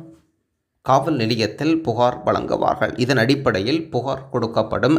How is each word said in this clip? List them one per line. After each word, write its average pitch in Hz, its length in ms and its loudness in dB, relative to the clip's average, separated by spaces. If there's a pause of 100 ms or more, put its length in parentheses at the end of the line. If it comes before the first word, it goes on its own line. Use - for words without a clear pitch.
(880)
காவல் 139 340 2
நிலையத்தில் 113 600 0
புகார் 120 420 0
வழங்குவார்கள். - 760 0
இதன் 123 260 2
அடிப்படையில் 127 680 0
புகார் 131 420 -4
கொடுக்கப்படும். 113 680 0